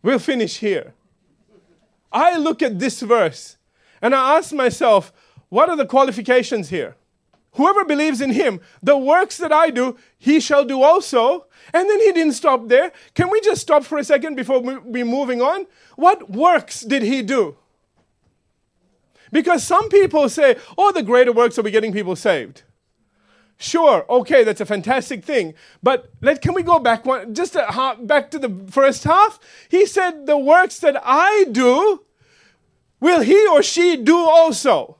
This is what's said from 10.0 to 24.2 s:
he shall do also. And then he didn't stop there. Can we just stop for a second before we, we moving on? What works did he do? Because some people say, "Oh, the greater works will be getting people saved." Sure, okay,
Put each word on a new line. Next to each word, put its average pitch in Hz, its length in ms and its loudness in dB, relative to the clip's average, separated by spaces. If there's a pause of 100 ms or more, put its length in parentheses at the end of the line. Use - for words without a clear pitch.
he 302 220 0
shall 285 240 0
do 262 180 -2
also. 285 640 2 (280)
And 370 140 0
then 415 120 0
he 427 120 4
didn't 320 200 0
stop 240 360 -2
there. 269 240 2 (220)
Can 359 140 0
we 427 140 0
just 403 180 0
stop 302 240 2
for 302 140 -6
a 285 60 -4
second 294 320 -2
before 262 220 -2
we, 254 200 -6
we 240 260 -8
moving 247 380 -4
on? 370 240 -2 (300)
What 349 340 0
works 302 500 0
did 254 220 -4
he 254 180 -2
do? 208 360 -4 (1700)
Because 320 320 0
some 403 280 0
people 311 400 2
say, 277 260 2 (220)
"Oh, 392 140 2
the 349 100 -4
greater 240 280 2
works 233 260 0
will 226 80 -4
be 214 60 -4
getting 214 220 -2
people 185 240 -6
saved." 139 460 -4 (960)
Sure, 302 500 2
okay, 247 360 2